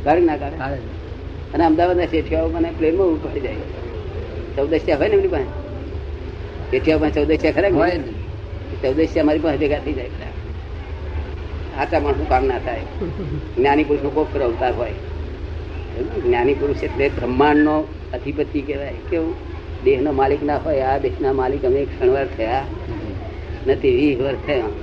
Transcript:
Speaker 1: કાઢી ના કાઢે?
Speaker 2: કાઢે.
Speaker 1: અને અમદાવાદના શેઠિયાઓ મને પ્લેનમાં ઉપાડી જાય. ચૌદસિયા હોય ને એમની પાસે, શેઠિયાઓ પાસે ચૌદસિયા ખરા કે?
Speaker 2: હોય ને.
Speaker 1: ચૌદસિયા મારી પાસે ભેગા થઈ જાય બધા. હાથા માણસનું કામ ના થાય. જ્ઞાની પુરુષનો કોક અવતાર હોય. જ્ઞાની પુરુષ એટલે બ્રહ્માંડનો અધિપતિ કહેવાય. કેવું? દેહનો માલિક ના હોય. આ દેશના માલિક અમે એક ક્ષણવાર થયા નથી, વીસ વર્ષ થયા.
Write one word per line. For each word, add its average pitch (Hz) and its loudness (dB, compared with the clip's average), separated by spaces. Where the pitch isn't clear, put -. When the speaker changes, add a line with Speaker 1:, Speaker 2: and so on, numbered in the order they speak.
Speaker 1:
કાઢી 156 6
ના 165 4
કાઢે? 143 -6
Speaker 2:
કાઢે. 135 -4
Speaker 1:
અને 160 4
અમદાવાદના 175 4
શેઠિયાઓ 160 0
મને 165 0
પ્લેનમાં 165 4
ઉપાડી 147 0
જાય. 123 -6
ચૌદસિયા 151 2
હોય 151 2
ને 427 4
એમની 392 4
પાસે, - 0
શેઠિયાઓ 151 4
પાસે 151 2
ચૌદસિયા 151 2
ખરા 185 4
કે? 185 4
Speaker 2:
હોય 165 4
ને. 160 -2
Speaker 1:
ચૌદસિયા 156 2
મારી 151 4
પાસે 156 2
ભેગા 143 2
થઈ 139 -4
જાય 123 -6
બધા. 110 -8
હાથા 147 2
માણસનું 143 0
કામ 131 4
ના 127 0
થાય. 117 -4
જ્ઞાની 143 4
પુરુષનો 143 0
કોક 147 0
અવતાર 123 0
હોય. 113 -2
જ્ઞાની 120 4
પુરુષ 139 0
એટલે - 0
બ્રહ્માંડનો 147 4
અધિપતિ 143 -2
કહેવાય. 139 -6
કેવું? 170 -2
દેહનો 135 4
માલિક 135 2
ના 147 0
હોય. 143 0
આ 131 2
દેશના 135 0
માલિક 135 0
અમે 127 4
એક 139 0
ક્ષણવાર 131 2
થયા 117 0
નથી, - 4
વીસ 131 4
વર્ષ 135 0
થયા. - 0